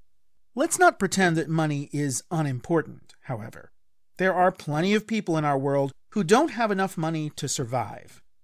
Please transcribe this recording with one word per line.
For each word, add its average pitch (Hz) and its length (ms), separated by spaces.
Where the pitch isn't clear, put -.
Let's - 240
not 359 180
pretend 180 380
that 156 140
money 151 420
is 143 400
unimportant, 151 920
however. - 500
There 185 160
are 180 160
plenty 180 440
of 214 140
people 196 300
in 151 60
our 143 140
world 139 340
who 208 120
don't 240 280
have 226 200
enough 190 260
money 156 340
to - 180
survive. 117 760